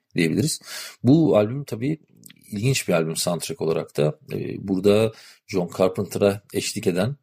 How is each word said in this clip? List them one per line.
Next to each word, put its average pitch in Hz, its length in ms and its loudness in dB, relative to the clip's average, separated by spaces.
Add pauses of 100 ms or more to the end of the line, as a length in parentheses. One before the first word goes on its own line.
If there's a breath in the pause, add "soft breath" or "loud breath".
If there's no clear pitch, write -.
(140)
diyebiliriz. 87 460 0 (420 loud breath)
Bu 147 340 6
albüm 117 280 0
tabii 131 340 -6 (540)
ilginç 113 360 -2
bir - 40 0
albüm 82 240 0
soundtrack 85 440 -4
olarak 80 360 -2
da. 76 220 0 (140)
E, - 360 -8
burada 101 440 2 (340 loud breath)
John 90 320 -4
Carpenter'a 98 640 0 (120)
eşlik 101 320 -6
eden, 98 360 0